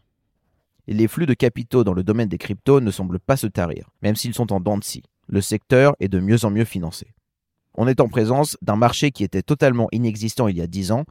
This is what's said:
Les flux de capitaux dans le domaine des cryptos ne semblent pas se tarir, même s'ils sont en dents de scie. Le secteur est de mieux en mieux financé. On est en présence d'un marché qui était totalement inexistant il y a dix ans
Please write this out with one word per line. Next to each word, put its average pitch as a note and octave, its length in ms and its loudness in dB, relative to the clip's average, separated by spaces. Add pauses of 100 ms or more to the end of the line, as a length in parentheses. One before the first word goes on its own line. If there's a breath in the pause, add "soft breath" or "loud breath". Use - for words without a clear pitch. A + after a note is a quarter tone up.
(880)
Les A2 220 2
flux E3+ 160 -2
de C3+ 80 2
capitaux B2 500 0
dans G2+ 100 0
le F#2 100 0
domaine G#2+ 260 0
des E2+ 80 -6
cryptos C3+ 420 2
ne A2+ 100 0
semblent F2+ 300 -6
pas - 160 0
se A#2+ 120 -4
tarir, E2+ 420 -4 (120)
même G#2+ 140 0
s'ils A#2+ 180 -6
sont A2 200 -2
en G2 80 -2
dents G2+ 160 -2
de G2+ 60 -6
scie. - 200 -12 (240)
Le G2 140 0
secteur C3 580 2
est - 80 -2
de F#2+ 140 0
mieux A2 240 2
en G#2 60 0
mieux G#2+ 120 0
financé. F2 500 -8 (640)
On A2+ 100 0
est B2+ 140 0
en C3 80 6
présence B2+ 540 0
d'un G#2 160 0
marché A#2+ 340 2
qui G#2+ 140 -4
était F#2+ 180 -2
totalement B2+ 480 2
inexistant A2+ 560 -2
il F#2 100 -2
y E2+ 40 -4
a E2+ 60 -4
dix F#2 260 -2
ans C3+ 180 -2